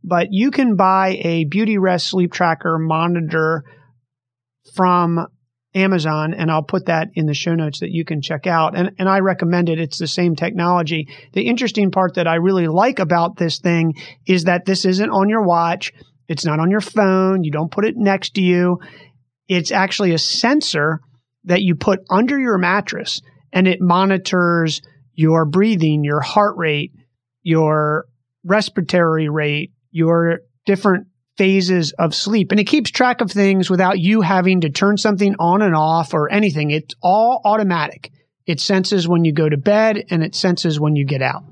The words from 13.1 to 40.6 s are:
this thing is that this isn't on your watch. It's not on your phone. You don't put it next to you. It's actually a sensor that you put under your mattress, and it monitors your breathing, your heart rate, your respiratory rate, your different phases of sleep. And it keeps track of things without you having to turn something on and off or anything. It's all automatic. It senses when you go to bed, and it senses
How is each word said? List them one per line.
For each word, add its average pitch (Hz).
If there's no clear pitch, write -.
this 170
thing 165
is 180
that 180
this 190
isn't 190
on 196
your 220
watch. 170
It's 156
not 156
on 170
your 208
phone. 190
You 151
don't 156
put -
it -
next 196
to 196
you. 180
It's 180
actually 185
a 160
sensor 160
that 180
you 175
put 185
under 247
your 240
mattress, 185
and 185
it 180
monitors 175
your 160
breathing, 160
your 147
heart 208
rate, 156
your 156
respiratory 170
rate, 147
your 165
different 196
phases 185
of 165
sleep. 202
And 208
it 202
keeps 294
track 247
of 214
things 196
without 185
you 208
having 185
to 156
turn 202
something 196
on 180
and 180
off 160
or 151
anything. 156
It's 151
all 226
automatic. 196
It 143
senses 185
when 170
you 160
go 156
to 151
bed, 208
and 165
it -
senses 175